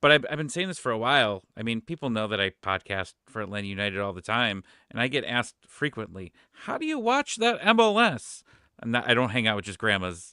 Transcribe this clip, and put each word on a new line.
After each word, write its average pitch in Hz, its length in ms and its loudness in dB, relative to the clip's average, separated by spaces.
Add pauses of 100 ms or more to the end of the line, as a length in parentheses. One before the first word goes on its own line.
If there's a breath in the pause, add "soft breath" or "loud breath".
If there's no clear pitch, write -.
But 143 100 6
I've, 147 180 6
I've 147 80 -6
been 151 120 -4
saying 180 180 -4
this 180 120 -8
for - 120 -4
a 113 60 0
while. 113 460 2 (120)
I 110 80 -10
mean, 113 180 -2
people 156 280 -8
know 110 180 -2
that 101 120 -4
I 98 120 0 (120)
podcast 95 500 -4 (120)
for - 160 -10
Atlanta 101 260 -6
United 98 320 -4
all 101 140 -4
the 87 80 -10
time, 110 420 -2 (280 soft breath)
and 113 100 -6
I 123 60 0
get 131 180 -2
asked 120 300 -2 (120)
frequently, 95 640 -8 (200 soft breath)
How - 260 -8
do 320 80 -6
you 311 140 -2
watch 254 380 0
that 226 240 2
M 220 180 4
L 220 200 6
S? 202 440 0 (360 soft breath)
And 113 140 -4
that, 120 140 2
I 120 80 8
don't 123 140 4
hang 113 180 0
out 107 80 4
with 101 100 -4
just 98 140 -10
grandmas 92 540 0